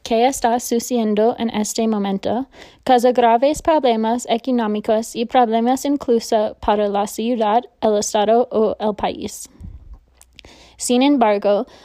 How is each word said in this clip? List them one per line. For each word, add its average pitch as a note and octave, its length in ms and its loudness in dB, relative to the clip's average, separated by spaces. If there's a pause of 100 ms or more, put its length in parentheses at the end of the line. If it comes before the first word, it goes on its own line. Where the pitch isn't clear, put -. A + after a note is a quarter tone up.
que A#3 240 2
está B3 340 0
sucediendo A#3 800 0
en A3+ 120 -4
este G#3+ 360 -4
momento, G3+ 600 -2 (360)
causa B3+ 300 4
graves A#3 480 2
problemas A#3+ 720 0
económicos A3+ 840 -2
y A#3 120 -4
problemas A#3 580 2
incluso A#3 800 0
para G#3 240 2
la G3+ 200 -2
ciudad, A3 540 0 (200)
el G#3+ 160 2
estado G#3+ 520 2
o G#3+ 280 0
el G#3 160 -2
país. - 560 -8 (1300)
Sin B3 240 0
embargo, G#3+ 640 2 (180)